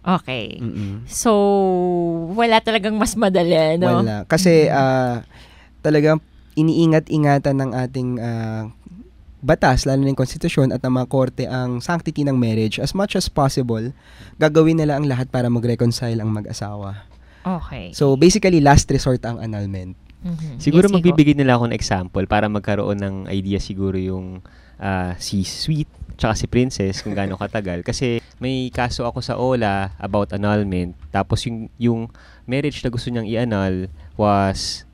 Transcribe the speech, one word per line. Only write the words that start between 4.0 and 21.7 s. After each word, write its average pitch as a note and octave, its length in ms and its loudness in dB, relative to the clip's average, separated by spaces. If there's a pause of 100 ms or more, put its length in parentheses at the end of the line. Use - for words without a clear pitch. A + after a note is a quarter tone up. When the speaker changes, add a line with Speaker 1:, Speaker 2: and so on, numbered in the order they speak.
Speaker 2:
Kasi, D#3+ 460 4
Speaker 1:
Mm-hmm. - 80 2
Speaker 2:
ah, C3 480 0 (560)
talagang D#3 400 4 (340)
iniingat-ingatan D#3 1000 2
ng C3+ 200 -2
ating, B2+ 320 -4 (100)
ah, A2+ 520 -6 (680)
batas, C#3 440 2
lalo C3+ 200 2
na C#3 80 2
yung C3+ 80 -2
konstitusyon C3+ 520 0
at B2 80 -2
ng C3 140 -2
mga B2+ 160 0
korte, C3 360 -2
ang B2 340 -4
sanctity D#3+ 440 -4
ng C#3 120 0
marriage. A2 440 0
As - 140 -4
much G3 220 -2
as F#3+ 120 -2
possible, B2 640 -2 (460)
gagawin D#3 400 4
nila D3+ 180 2
ang D3 120 -2
lahat B2+ 200 -2
para B2 220 0
mag-reconcile A#2 680 0
ang A2 120 -2
mag-asawa. G#2 760 -8 (340)
Speaker 1:
Okay. C#3 500 -8
Speaker 2:
So, C#3 240 4
basically, F3 440 6
last C#3+ 280 6
resort C3 360 0
ang A#2 160 -8
annulment. G2 560 -8 (260)
Speaker 1:
Mm-hmm. D#3+ 380 -10
Speaker 3:
Siguro E3 280 6
Speaker 1:
Yes, G3+ 40 4
Kiko. G3+ 100 2
Speaker 3:
magbibigay D#3+ 340 6
nila C3+ 200 4
ako A#2+ 120 2
ng A#2 100 -2